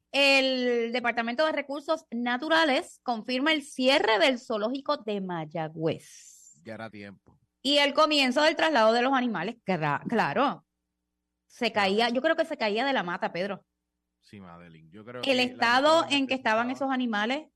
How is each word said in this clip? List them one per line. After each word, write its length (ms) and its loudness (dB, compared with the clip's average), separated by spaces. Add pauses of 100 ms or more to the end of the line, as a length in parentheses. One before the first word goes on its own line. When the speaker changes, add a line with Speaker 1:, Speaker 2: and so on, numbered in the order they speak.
(120)
Speaker 1:
el 800 2
Departamento 540 -2
de 60 0
Recursos 580 -4
Naturales 960 0
confirma 480 -2
el 100 -2
cierre 560 2
del 200 2
zoológico 580 -4
de 240 -6
Mayagüez. 1400 -8
Speaker 2:
Ya 100 -14
era 160 -12
tiempo. 480 -20 (240)
Speaker 1:
Y 160 2
el 160 2
comienzo 480 2
del 140 4
traslado 360 4
de 100 2
los 100 0
animales, 520 -2
cra-, 440 -2
claro. 560 0 (840)
Se 260 -4
Speaker 2:
Claro. 160 2
Speaker 1:
caía, 200 2
yo 120 -2
creo 140 2
que 100 0
se 120 -10
caía 280 -2
de 80 -2
la 120 -2
mata, 280 -6
Pedro. 320 -6 (580)
Speaker 2:
Sí, 160 -20
Madeline, 520 -20
yo 120 -20
creo 200 -14
Speaker 1:
El 160 0
Speaker 2:
que 40 2
Speaker 1:
estado 400 2
Speaker 2:
lamentablemente 340 4
Speaker 1:
en 100 0
que 80 -2
estaban 360 0
Speaker 2:
estaba 180 -4
Speaker 1:
esos 60 -2
animales. 600 -2